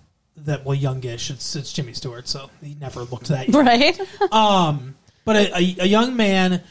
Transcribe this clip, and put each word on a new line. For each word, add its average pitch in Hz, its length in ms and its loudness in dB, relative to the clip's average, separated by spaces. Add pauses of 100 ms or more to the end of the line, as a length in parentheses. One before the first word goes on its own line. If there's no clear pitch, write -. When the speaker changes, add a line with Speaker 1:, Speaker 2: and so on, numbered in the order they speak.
(380)
Speaker 1:
that, 147 260 -6
well, 139 120 -2
youngish. 127 540 -4
It's, - 280 -10
it's - 160 -10
Jimmy 123 200 -6
Stewart, 120 360 -12
so 135 200 -8 (140)
he 147 160 -14
never 127 240 -10
looked 120 240 -10
that 131 220 -2
young. 277 160 6
Speaker 2:
Right. 254 340 4 (160)
<laughs> 392 160 -2
Speaker 1:
Um, 175 640 2 (300)
but 220 100 2
a, 202 220 2
a, 180 220 0
a 185 80 0
young 233 280 2
man 190 560 2